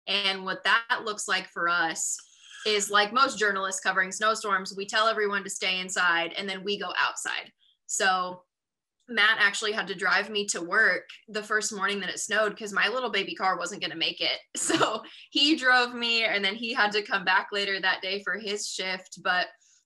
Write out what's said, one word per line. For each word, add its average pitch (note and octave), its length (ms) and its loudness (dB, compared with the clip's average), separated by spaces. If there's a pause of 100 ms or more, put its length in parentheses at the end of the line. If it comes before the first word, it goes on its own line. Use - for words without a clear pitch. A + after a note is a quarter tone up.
And G3 360 0
what F#3 200 -6
that A#3 400 2
looks G#3 240 -6
like F#3 220 0
for E3+ 200 -2
us E3+ 480 0 (480)
is, G3+ 240 0
like G#3 240 4
most B3+ 240 4
journalists G3 440 0
covering F#3 300 0
snowstorms, G3+ 640 -2
we G3 120 -6
tell A3 200 2
everyone G3+ 360 0
to G3 60 -8
stay F#3 300 -2
inside F3 580 0
and G3 120 -4
then F#3+ 140 -8
we G3+ 160 -4
go F#3 180 -6
outside. - 540 -4 (340)
So F#3 580 0 (640)
Matt A3 320 4
actually G#3 320 2
had G3+ 160 -2
to F#3+ 80 -6
drive F#3+ 340 2
me G#3 180 -2
to G#3 140 -2
work F#3 480 2 (180)
the G#3+ 140 -6
first G#3+ 320 0
morning G3 260 -2
that F3+ 120 -4
it - 80 -6
snowed G#3 380 0
'cause G#3 140 -8
my F#3 180 2
little B3 200 -2
baby G3 240 -2
car F#3+ 240 0
wasn't F3+ 240 -6
gonna E3 140 -6
make E3 260 -4
it. B2+ 240 -2
<laughs> - 120 -14
So - 460 2 (280)
he D4 240 4
drove B3 400 4
me, A#3 300 0
and G3+ 200 2
then G3 100 0
he A#3 180 -6
had G#3 180 2
to G#3 100 0
come G3 240 -2
back F#3+ 260 4
later G3 300 -2
that F#3 220 0
day G3 200 -4
for F#3 140 -4
his G#3 320 -6
shift. F#3 540 -8
But F3+ 240 2 (380)